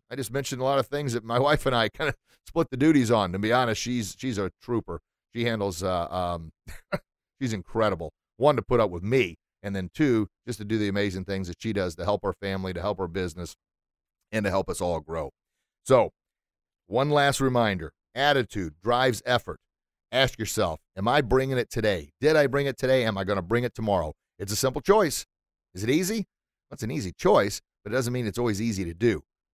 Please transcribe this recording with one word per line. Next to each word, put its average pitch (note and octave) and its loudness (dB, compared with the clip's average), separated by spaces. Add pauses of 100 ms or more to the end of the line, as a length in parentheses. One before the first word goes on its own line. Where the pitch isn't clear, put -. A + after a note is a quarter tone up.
(100)
I A#2+ -10
just C3 -6
mentioned C3 -4
a B2+ -2
lot C#3 2
of B2+ 0
things C#3+ -4
that A2+ -4
my A#2 -2
<laughs> C3+ 4
wife D3 2
and C3 2
I A2+ 2
kinda C#3+ -4 (320)
split - -2
the C3 -6
duties C3+ 6
on. G2+ 4
To F#2+ -4
be G#2+ 0
honest, A#2+ 2
she's, A#2 -4
she's B2 -4
a F#2+ -4 (100)
trooper. G2+ -4 (340)
She A#2 -4
handles, G2+ -2
uh, F2+ -2
um, F2 -6 (400)
<laughs> - -6 (400)
she's B2 -4
incredible. F#2+ -2 (240)
One, C#3 2
to A2+ 0
put A#2+ 2
up G#2+ 2
with F2 -8
me. G#2 0 (260)
And G2 -8
then F#2 -6
two, A#2 2 (180)
just A#2 -8
to G#2+ -12
do G#2+ -2
the G#2 0
amazing G2 -2
things F#2+ -6
that F2 -12
she A2+ -6
does F#2 -2
to F2 -8
help G2+ -2
our G2 -2
family, F#2+ -6
to F2 -8
help F#2+ -4
our F2+ -4
business, F2 -6 (800)
and A2 -2
to F#2+ 0
help F#2+ -2
us F2 -6
all F2 -2
grow. D2+ -8 (540)
So, A#2 4 (720)
one B2+ 0
last C#3+ 4
reminder, A2+ 0 (220)
attitude A#2 0
drives A#2+ 2
effort. A#2+ -2 (500)
Ask B2+ 2
yourself, G2+ -2 (160)
"Am F#2+ -4
I C#3 4
bringing C3 2
it A#2 -4
today? G2+ -2 (100)
Did D3+ 4
I D3 6
bring C#3 0
it C3 -4
today? C3 2
Am G#2+ -2
I G2 -2
gonna G2 0
bring A#2 0
it A#2+ -6
tomorrow?" F#2+ 0 (240)
It's G2 -8
a G#2+ -2
simple C3 0
choice. F#3+ 2 (480)
Is F#2 -8
it A2 0
easy? F#3 0 (420)
Well, C#3+ -18
it's - -10
an G#2+ -4
easy A#2+ -6
choice, D#3+ 4 (240)
but G#2 -8
it A#2+ 0
doesn't B2 0
mean B2 -2
it's G2+ -4
always A2 0
easy G2 -2
to E2+ -6
do. F#2 2 (320)